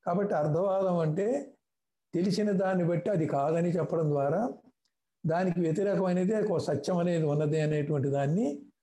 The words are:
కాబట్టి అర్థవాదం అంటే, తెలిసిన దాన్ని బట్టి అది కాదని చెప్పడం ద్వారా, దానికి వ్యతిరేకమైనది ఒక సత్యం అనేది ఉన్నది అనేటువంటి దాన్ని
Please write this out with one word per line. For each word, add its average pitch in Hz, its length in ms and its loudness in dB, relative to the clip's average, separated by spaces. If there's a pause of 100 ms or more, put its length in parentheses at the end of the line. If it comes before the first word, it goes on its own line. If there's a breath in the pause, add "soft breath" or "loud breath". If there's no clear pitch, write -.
కాబట్టి 196 280 0
అర్థవాదం 180 640 0
అంటే, 196 560 -2 (600)
తెలిసిన 196 360 0
దాన్ని 190 340 0
బట్టి 165 260 0
అది 165 160 0
కాదని 160 420 0
చెప్పడం 165 420 0
ద్వారా, 147 400 0 (760)
దానికి 175 340 0
వ్యతిరేకమైనది 185 920 0
ఒక 165 60 2
సత్యం - 380 -2
అనేది 170 300 0
ఉన్నది 151 340 0
అనేటువంటి 151 480 0
దాన్ని 156 540 0 (200)